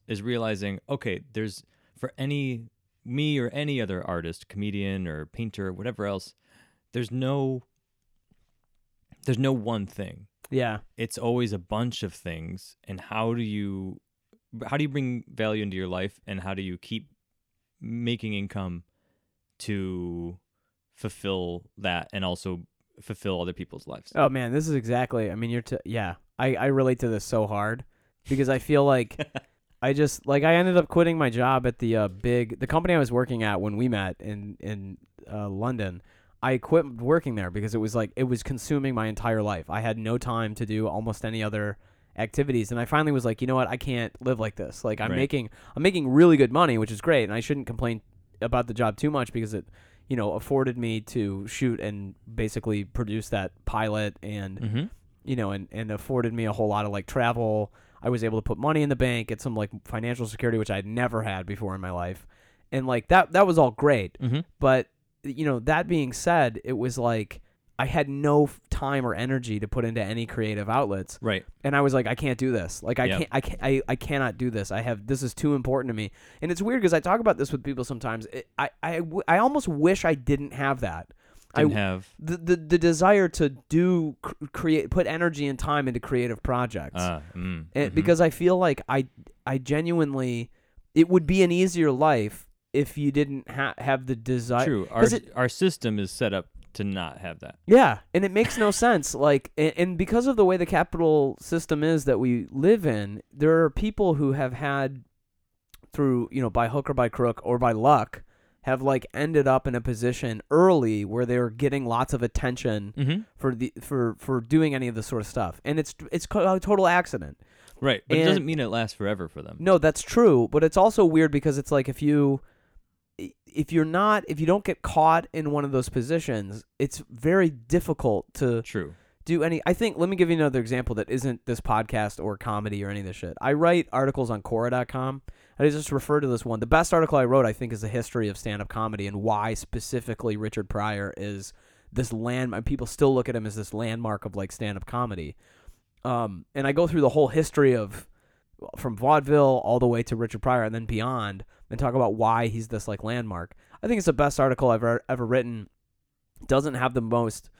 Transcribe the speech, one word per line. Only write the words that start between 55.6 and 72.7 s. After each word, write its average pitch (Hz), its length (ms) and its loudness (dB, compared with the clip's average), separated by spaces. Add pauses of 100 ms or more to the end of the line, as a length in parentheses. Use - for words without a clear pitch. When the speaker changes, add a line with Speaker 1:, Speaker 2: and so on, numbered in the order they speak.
Speaker 2:
and 110 220 -8
afforded 117 420 -2
me 117 120 -2
a 107 60 0
whole 107 160 0
lot 104 180 0
of, 104 60 -6
like, 101 140 -6
travel. 117 640 0 (300)
I 120 80 -2
was 113 140 0
able 110 140 0
to 107 40 -2
put 107 160 -4
money 151 240 2
in 143 60 2
the 135 80 0
bank, 120 320 0
get 107 120 -8
some, 120 140 -6
like, 104 160 -4 (140)
financial 120 420 -6
security, 113 320 -2
which 107 140 -2
I 95 40 -2
had 98 100 -6
never 117 360 -2
had 95 240 -6
before 98 300 -6
in 95 40 -10
my 92 120 -8
life. 90 340 -6 (460)
And, 131 120 -2
like, 123 240 -2
that, 180 240 6
that 190 140 6
was 170 120 4
all 131 120 8
great. 113 500 2
Speaker 1:
Mm-hmm. 131 200 -2 (180)
Speaker 2:
But, 131 300 4 (340)
you 143 240 -6
know, 131 140 0
that 156 260 0
being 151 260 0
said, 147 520 2
it 127 80 -4
was 120 260 -2
like 117 420 -2 (380)
I 127 80 0
had 143 220 0
no 147 380 4
f-, - 140 -10 (100)
time 135 360 -2
or 107 80 -2
energy 117 460 -2
to 104 80 -6
put 120 160 -2
into 113 180 -2
any 113 240 -4
creative 107 420 -4
outlets. 104 540 -2
Speaker 1:
Right. 104 220 -2 (180)
Speaker 2:
And 139 140 0
I 143 40 6
was 139 140 4
like, 123 140 2
"I 120 80 -2
can't 131 220 -2
do 131 120 0
this. 98 320 -4